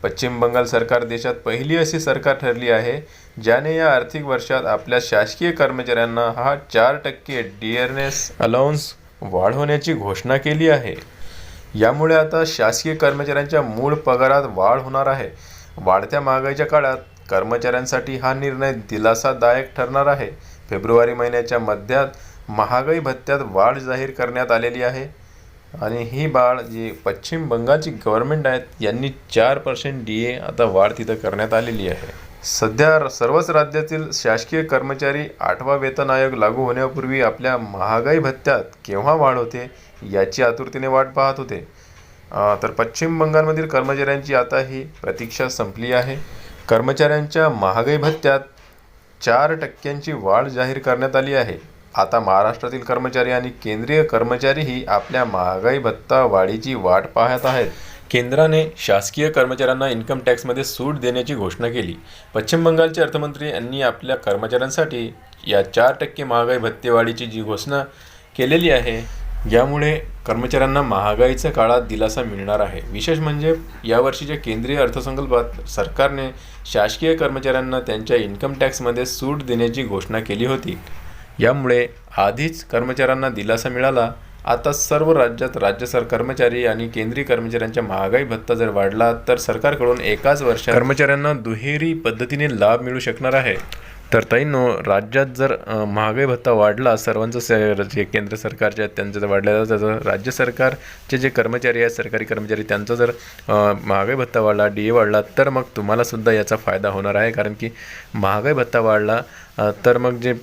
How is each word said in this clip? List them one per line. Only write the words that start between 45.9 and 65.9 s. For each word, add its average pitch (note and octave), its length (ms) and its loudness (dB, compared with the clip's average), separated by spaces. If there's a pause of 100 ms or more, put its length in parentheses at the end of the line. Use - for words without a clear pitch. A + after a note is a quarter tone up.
आहे. B2+ 240 0 (520)
कर्मचाऱ्यांच्या D3 800 2
महागाई A#2 480 2
भत्त्यात C#3+ 440 2 (840)
चार C#3 320 4
टक्क्यांची C#3+ 580 -8
वाढ A2+ 360 2
जाहीर C3 300 -2
करण्यात C3 380 0
आली C3+ 180 0
आहे. A2 400 -2 (220)
आता G#2+ 240 2
महाराष्ट्रातील A2+ 600 2
कर्मचारी B2+ 500 0
आणि B2+ 180 -2
केंद्रीय A#2+ 540 -2
कर्मचारीही B2+ 840 0
आपल्या B2 400 0
महागाई F#2+ 540 0
भत्ता B2+ 440 0
वाढीची A2 520 2
वाट G2 280 4 (120)
पाहत A#2+ 300 2
आहेत. C3 220 2 (440)
केंद्राने D#3 680 2
शासकीय A2 540 0
कर्मचाऱ्यांना C3 580 2
इन्कम B2 380 -4
टॅक्समध्ये B2+ 380 0
सूट C#3 340 -4
देण्याची B2 360 -2
घोषणा G#2 340 -4
केली. G#2 260 -4 (400)
पश्चिम E3 300 0
बंगालचे D#3+ 380 4
अर्थमंत्री D3 480 -4
यांनी B2+ 320 -6
आपल्या B2 340 -2
कर्मचाऱ्यांसाठी B2 960 -2 (320)
या G2+ 260 2
चार B2 280 6